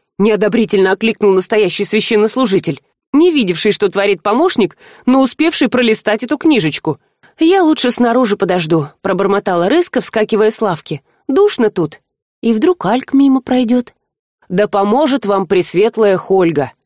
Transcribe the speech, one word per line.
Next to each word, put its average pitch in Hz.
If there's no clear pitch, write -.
неодобрительно 202
окликнул 214
настоящий 196
священнослужитель, 214
не 339
видевший, 208
что 202
творит 196
помощник, 233
но 262
успевший 294
пролистать 220
эту 294
книжечку. 160
«Я 359
лучше 311
снаружи 233
подожду», 170
пробормотала 196
Рыска, 330
вскакивая 214
с -
лавки. 165
«Душно 269
тут. 165
И 233
вдруг 294
Альк 226
мимо 269
пройдет». 247
«Да 202
поможет 226
вам 196
пресветлая 196
Хольга». 170